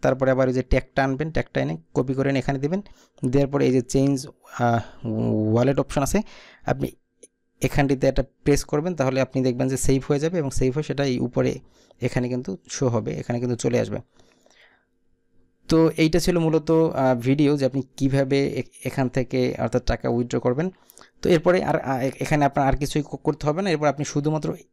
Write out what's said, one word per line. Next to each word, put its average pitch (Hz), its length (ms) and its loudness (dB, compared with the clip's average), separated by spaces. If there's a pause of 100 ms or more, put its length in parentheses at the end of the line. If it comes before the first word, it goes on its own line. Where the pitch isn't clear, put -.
তারপরে 131 300 2
আবার 131 160 2
ওই 127 60 0
যে 127 80 0
ট্যাগটা 135 420 0
আনবেন, 139 280 -2
ট্যাগটা 139 300 -4
এনে 151 160 -4 (160)
কপি 135 200 0
করে 135 160 0
এনে 139 100 0
এখানে 135 200 -2
দিবেন। 160 220 -2 (440)
দেওয়ার 135 260 2
পরে 139 140 2
এই 131 60 4
যে 131 100 2
চেঞ্জ, 135 460 0 (320)
আহ, 117 200 2 (280)
ওয়ালেট 113 720 0
অপশন - 240 -2
আছে, 185 180 0 (440)
আপনি 131 220 -2 (760)
এখানটিতে 139 460 2
একটা 131 160 2 (200)
প্রেস 143 200 4
করবেন, 165 320 -4
তাহলে 131 260 0
আপনি 131 220 -2
দেখবেন 127 240 0
যে 131 100 -2
সেভ 135 300 2
হয়ে 143 120 2
যাবে 165 200 -2
এবং 143 100 -2
সেভ 131 240 0
হয়ে 151 100 -4
সেটা 139 200 -4
এই 131 160 -2
উপরে 127 400 -2 (420)
এখানে 123 280 -2
কিন্তু 127 280 -6 (120)
শো - 180 -2
হবে, 113 240 -2
এখানে - 280 -4
কিন্তু 123 160 -2
চলে 120 240 0
আসবে। 107 200 -4 (1700)
তো 160 280 6
এইটা 160 220 4
ছিল 175 200 2
মূলত, 160 320 2
আহ, 160 440 4
ভিডিও 139 420 2
যে 135 80 0
আপনি 131 160 0 (160)
কিভাবে 139 500 0
এ-, 127 160 -6 (220)
এখান 131 240 -2
থেকে 127 500 -2
অর্থাৎ 123 260 -2
টাকা 117 240 -2
উইথড্র 123 300 0
করবেন। 131 300 -2 (520)
তো - 80 0
এরপরে 180 340 2
আর, 143 160 0
আ, 127 220 -4
এ-, 135 180 -2
এখানে 147 260 2
আপনার 139 220 2
আর 135 100 2
কিছুই 143 240 -2
ক-, 143 140 -8
করতে 147 320 -4
হবে 151 140 -2
না। 202 80 -2
এরপর 151 180 0
আপনি 143 180 -2
শুধুমাত্র 156 500 -2 (180)